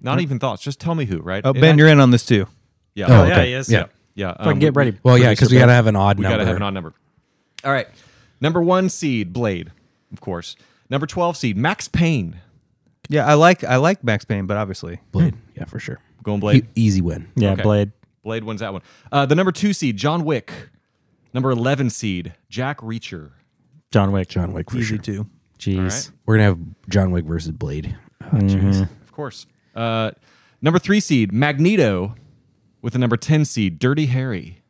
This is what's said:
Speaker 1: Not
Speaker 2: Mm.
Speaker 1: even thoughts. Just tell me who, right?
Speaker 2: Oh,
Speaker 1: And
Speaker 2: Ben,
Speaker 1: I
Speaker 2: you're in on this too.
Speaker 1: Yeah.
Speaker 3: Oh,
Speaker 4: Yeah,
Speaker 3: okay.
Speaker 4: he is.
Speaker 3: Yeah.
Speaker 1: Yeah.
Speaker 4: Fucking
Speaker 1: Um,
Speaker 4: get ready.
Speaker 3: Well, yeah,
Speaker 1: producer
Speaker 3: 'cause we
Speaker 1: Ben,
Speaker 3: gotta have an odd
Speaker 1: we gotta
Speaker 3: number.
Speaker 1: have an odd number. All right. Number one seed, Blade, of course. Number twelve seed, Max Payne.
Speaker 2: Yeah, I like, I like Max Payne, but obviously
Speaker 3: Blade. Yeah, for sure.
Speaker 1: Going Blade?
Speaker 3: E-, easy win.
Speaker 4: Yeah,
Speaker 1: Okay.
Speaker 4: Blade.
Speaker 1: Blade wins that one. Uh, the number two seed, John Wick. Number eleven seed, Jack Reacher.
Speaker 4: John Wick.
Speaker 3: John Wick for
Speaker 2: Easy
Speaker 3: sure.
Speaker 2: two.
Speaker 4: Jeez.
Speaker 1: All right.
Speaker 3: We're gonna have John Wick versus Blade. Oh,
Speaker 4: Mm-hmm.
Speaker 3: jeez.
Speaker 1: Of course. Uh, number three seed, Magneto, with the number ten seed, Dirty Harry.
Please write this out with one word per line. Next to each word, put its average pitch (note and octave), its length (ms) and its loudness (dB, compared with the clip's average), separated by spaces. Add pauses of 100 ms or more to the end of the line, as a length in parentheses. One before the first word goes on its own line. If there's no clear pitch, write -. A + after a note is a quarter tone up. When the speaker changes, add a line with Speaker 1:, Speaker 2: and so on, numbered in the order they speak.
Speaker 1:
Not C#3 180 -4
Speaker 2:
Mm. - 20 0
Speaker 1:
even C#3 180 -4
thoughts. A#2+ 220 -6
Just C#3+ 180 -10
tell E3 140 -4
me D#3 120 -4
who, F#2+ 120 -4
right? F2+ 260 -8
Speaker 2:
Oh, C3 60 0
Speaker 1:
And C3 100 0
Speaker 2:
Ben, D#3 160 6
Speaker 1:
I - 40 6
Speaker 2:
you're D3+ 80 10
in D3+ 120 8
on C3 120 8
this A#2 160 2
too. G2+ 180 2 (480)
Speaker 1:
Yeah. G#2 160 -8
Speaker 3:
Oh, A2+ 160 10
Speaker 4:
Yeah, - 80 4
Speaker 3:
okay. - 140 4
Speaker 4:
he B2 60 -4
is. C3 180 -6
Speaker 3:
Yeah. F2 140 2 (280)
Speaker 1:
Yeah. F#2+ 200 -8
Speaker 4:
Fucking - 200 -2
Speaker 1:
Um, C#3 60 -2
Speaker 4:
get C#3+ 160 2
ready. B2+ 280 0
Speaker 3:
Well, B2 140 8
yeah, B2 80 6
Speaker 1:
producer A2 200 4
Speaker 3:
'cause A2+ 60 4
we B2+ 60 6
Speaker 1:
Ben, B2+ 60 8
Speaker 3:
gotta B2 100 8
have A#2+ 140 4
an G#2+ 80 2
odd G2+ 240 2
Speaker 1:
we G#2 40 -2
gotta G2+ 140 0
Speaker 3:
number. G#2 80 -2
Speaker 1:
have F#2 120 -2
an G2 40 -4
odd G2+ 140 -6
number. E2 180 -12 (720)
All C#3 80 -2
right. B2+ 140 -4 (520)
Number E3 220 -2
one F3+ 280 2
seed, A2+ 440 -4
Blade, F2 380 -4 (420)
of F#2 80 -18
course. F2 340 -12 (360)
Number C#3 160 -4
twelve F3 300 -4
seed, A2 200 -4
Max D3+ 300 -4
Payne. C3+ 480 -2 (760)
Speaker 2:
Yeah, D3 160 -2
I D3 80 4
like, E3 300 4
I B2+ 140 0
like E3+ 260 0
Max G#2+ 220 -2
Payne, G2+ 200 -6
but G2+ 120 -4
obviously F#2 420 -10 (120)
Speaker 3:
Blade. G#2+ 220 0 (220)
Yeah, - 100 -14
for - 140 -12
sure. - 200 -12 (240)
Speaker 1:
Going G#2 160 -4
Blade? G#2 260 4 (100)
Speaker 3:
E-, A2+ 100 2
easy F#2+ 160 2
win. D#2+ 340 -6
Speaker 4:
Yeah, G#2 180 2
Speaker 1:
Okay. F#2+ 100 -4
Speaker 4:
Blade. G#2 280 2 (360)
Speaker 1:
Blade A2+ 160 -8
wins G#2+ 160 -10
that G#2 140 -8
one. F#2 80 -12 (280)
Uh, C#3+ 160 0
the C#3 100 2
number F#3 180 2
two G3+ 180 -2
seed, C3 240 -4
John D3 300 -4
Wick. - 260 -6 (840)
Number C3 160 -2
eleven B2+ 400 0
seed, F2 440 -6 (160)
Jack B2+ 300 -8
Reacher. A2 520 -14 (600)
Speaker 4:
John G2 200 2
Wick. F#2+ 160 -2
Speaker 3:
John F2+ 240 -6
Wick E2+ 180 -10
for B2+ 80 -8
Speaker 2:
Easy A2 180 -4
Speaker 3:
sure. - 20 -4
Speaker 2:
two. G#2 300 -8 (300)
Speaker 4:
Jeez. F#2+ 200 -4
Speaker 1:
All F#2 80 -2
right. F#2 260 -8 (140)
Speaker 3:
We're A2 100 2
gonna G#2+ 140 4
have E2+ 100 -2 (300)
John F#2+ 220 2
Wick F2 140 0
versus D#2+ 280 -6
Blade. D2+ 420 -10 (260)
Oh, - 40 -20 (100)
Speaker 4:
Mm-hmm. G2 340 2
Speaker 3:
jeez. F#2+ 120 0
Speaker 1:
Of - 320 -8
course. C#3 320 -14 (280)
Uh, A2+ 380 -4 (500)
number E3 160 2
three G3+ 220 0
seed, E3 320 0
Magneto, C3+ 840 0 (640)
with A#2+ 120 -8
the B2+ 60 -4
number A#2+ 160 0
ten D3+ 300 0
seed, F#2+ 340 -4
Dirty C#3+ 280 0
Harry. B2 640 -8